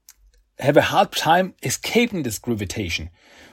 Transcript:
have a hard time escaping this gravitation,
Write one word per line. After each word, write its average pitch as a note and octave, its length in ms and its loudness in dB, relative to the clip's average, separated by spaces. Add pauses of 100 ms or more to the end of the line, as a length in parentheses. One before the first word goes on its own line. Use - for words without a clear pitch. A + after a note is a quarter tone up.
(580)
have C#3 180 2
a C#3+ 60 6
hard D#3+ 300 2
time F3 500 2
escaping G3+ 600 -2
this A2+ 160 -6
gravitation, G2+ 720 -6 (420)